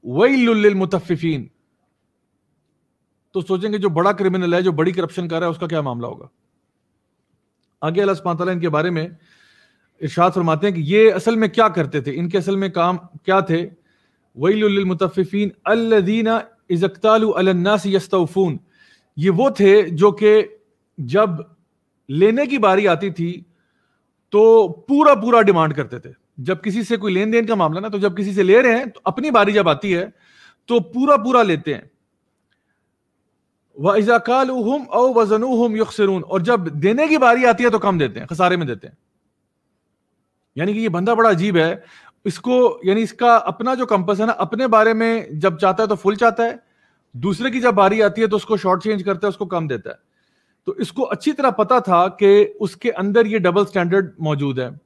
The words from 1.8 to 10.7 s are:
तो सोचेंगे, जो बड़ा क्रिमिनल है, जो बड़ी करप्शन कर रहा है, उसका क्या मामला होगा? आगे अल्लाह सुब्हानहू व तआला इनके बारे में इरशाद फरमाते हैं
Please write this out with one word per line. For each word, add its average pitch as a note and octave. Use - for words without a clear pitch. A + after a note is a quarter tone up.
तो F#3
सोचेंगे, F#3+
जो G3
बड़ा F3
क्रिमिनल F#3
है, F3+
जो F#3
बड़ी D#3+
करप्शन F3
कर E3
रहा E3+
है, E3+
उसका E3
क्या D#3
मामला A#2+
होगा? -
आगे E3
अल्लाह G3
सुब्हानहू E3
व D#3+
तआला F3+
इनके F3
बारे D#3
में E3
इरशाद E3+
फरमाते E3+
हैं G3